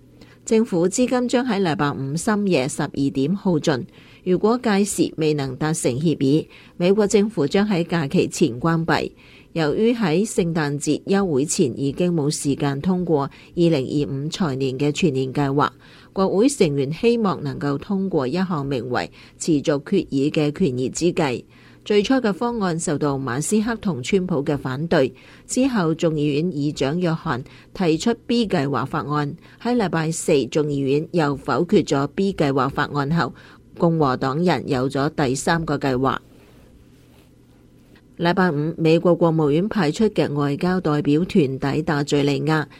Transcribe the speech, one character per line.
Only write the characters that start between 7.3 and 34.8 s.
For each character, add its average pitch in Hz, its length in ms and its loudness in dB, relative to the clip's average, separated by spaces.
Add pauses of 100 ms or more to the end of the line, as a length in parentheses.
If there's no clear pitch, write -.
府 202 160 0
將 196 200 2
喺 180 200 0
假 165 200 -2
期 147 220 2
前 123 320 0
關 165 240 0
閉。 156 260 0 (420)
由 151 220 0
於 233 200 2
喺 202 340 0
聖 170 240 -2
誕 147 260 -2
節 147 220 -2 (100)
休 196 160 2
會 147 200 0
前 127 340 0
已 139 120 0
經 180 200 0
冇 151 160 0
時 147 260 -2
間 139 280 -2
通 180 220 0
過 156 180 2
二 135 80 -4 (240)
零 170 180 4
二 139 400 -2
五 139 160 -6
財 151 280 -2
年 131 220 -4
嘅 147 140 0
全 151 200 0
年 131 200 -2
計 143 160 0
劃， 139 220 2 (420)
國 190 160 0
會 190 220 2
成 165 240 2
員 139 180 0
希 233 260 2
望 196 240 -2
能 131 160 -6
夠 143 200 -2
通 196 320 -4
過 147 160 0
一 131 80 -4
項 175 320 -2
名 127 240 -4
為 98 200 -4 (280)
持 147 240 0
續 143 220 0
決 190 240 0
議 139 220 0
嘅 147 220 0
權 143 260 0
宜 127 120 -2
之 151 220 -4
計。 143 320 -2 (380)
最 208 200 2
初 196 140 0
嘅 240 140 0
方 240 300 -4
案 175 180 -2
受 156 200 -2
到 143 200 0
馬 135 220 -4
斯 208 220 0
克 226 140 -2
同 156 260 -4
川 180 240 0
普 151 180 0
嘅 147 140 0
反 139 280 -6
對， 156 280 2 (320)
之 254 200 0
後 180 280 0
眾 160 180 0
議 151 220 0
院 165 180 0
議 147 180 -2
長 143 300 -2
約 165 140 0
翰 - 280 -4 (300)
提 160 240 2
出 233 180 0 (120)
B 233 200 0
計 147 220 0
劃 127 160 -2
法 143 160 -6
案， 143 340 -2 (280)
喺 240 140 0
禮 202 120 0
拜 160 240 -2
四 147 360 2
眾 151 180 0
議 143 140 -2
院 143 320 0
又 147 220 2
否 135 300 -2
決 170 200 4
咗 139 240 0
B 196 260 -2
計 143 180 0
劃 131 160 2
法 139 240 -4
案 143 180 -2
後， 165 240 0 (440)
共 165 200 2
和 135 200 2
黨 135 260 -2
人 156 240 0
有 131 220 0